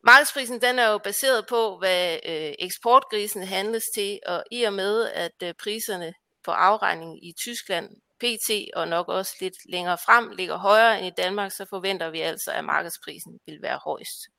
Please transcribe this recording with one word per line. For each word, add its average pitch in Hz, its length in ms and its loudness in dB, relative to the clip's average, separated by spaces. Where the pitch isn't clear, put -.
Markedsprisen, 247 560 6
den 247 180 2
er 233 100 4
jo 214 100 2
baseret 220 480 0
på, 226 320 0
hvad, 180 480 0
øh, 156 320 -6
eksportgrisen 208 840 2
handles 196 420 -4
til, 202 320 -4
og 175 240 -4
i 240 120 -2
og 214 100 2
med, 202 360 0
at, - 340 -6
øh, 175 200 -8
priserne 196 520 -6
på 180 60 -4
afregning 175 760 0
i 170 120 -16
Tyskland 214 500 -6
P - 20 -6
T 233 280 -2
og 170 140 -2
nok 170 200 -2
også 185 320 -4
lidt 185 140 -6
længere 180 300 -2
frem 233 320 6
ligger 180 260 -4
højere 214 420 6
end 185 80 -6
i 180 160 -4
Danmark, 196 300 -2
så 196 180 -10
forventer 185 400 -4
vi 160 100 -8
altså, 160 320 -4
at 156 120 -4
markedsprisen 156 840 -6
vil 156 160 -18
være - 220 -6
højst. - 340 -8